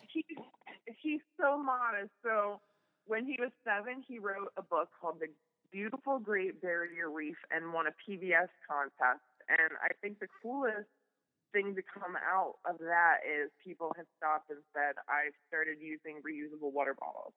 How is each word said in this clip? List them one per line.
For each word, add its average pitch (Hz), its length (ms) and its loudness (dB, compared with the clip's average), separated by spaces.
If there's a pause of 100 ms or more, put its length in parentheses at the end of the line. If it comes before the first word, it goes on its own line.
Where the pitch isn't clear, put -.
(140)
He's, 320 100 -2 (800)
he's 302 200 -2 (180)
so 415 180 6
modest. 247 540 0 (120)
So 208 360 2 (460)
when 220 200 0
he 277 140 -4
was - 120 0 (120)
seven, 233 440 -2
he 240 120 -10
wrote 196 380 -4
a 196 40 -4
book 170 280 2 (120)
called 165 180 -4
The 160 80 -4 (440)
Beautiful 262 480 -2
Great 196 420 -2
Barrier 170 480 -2
Reef 156 280 -6 (140)
and 165 220 -2
won 165 140 2
a 151 40 2 (140)
P 202 120 -6
B 180 160 0
S 175 160 6 (200)
contest. 139 540 2 (260)
And 160 220 6 (120)
I 156 180 0
think 202 180 -6
the 190 80 -6 (160)
coolest 226 440 -2 (680)
thing 202 220 2
to 190 60 -2
come 180 380 -8
out 175 400 2 (100)
of 170 100 -4
that 170 460 6
is 147 240 0 (140)
people 165 340 -6
have 170 80 -12 (120)
stopped 151 340 0
and 147 80 -10 (160)
said, 143 200 2 (120)
"I 147 240 0 (160)
started 156 320 0
using 151 420 -10
reusable 151 500 -6
water 139 220 0
bottles." - 440 -10